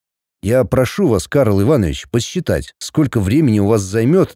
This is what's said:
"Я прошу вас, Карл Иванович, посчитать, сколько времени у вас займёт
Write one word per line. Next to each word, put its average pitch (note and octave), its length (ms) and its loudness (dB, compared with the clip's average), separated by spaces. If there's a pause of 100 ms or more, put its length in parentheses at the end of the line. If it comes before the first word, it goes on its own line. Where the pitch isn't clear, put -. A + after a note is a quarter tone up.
(400)
"Я A#2+ 220 2
прошу C3 460 0
вас, G#2+ 180 0
Карл G#2+ 360 2
Иванович, G#2 480 0
посчитать, A2+ 680 -4
сколько - 400 -2
времени A2 400 2
у G2+ 80 2
вас G#2+ 160 2
займёт A2+ 540 0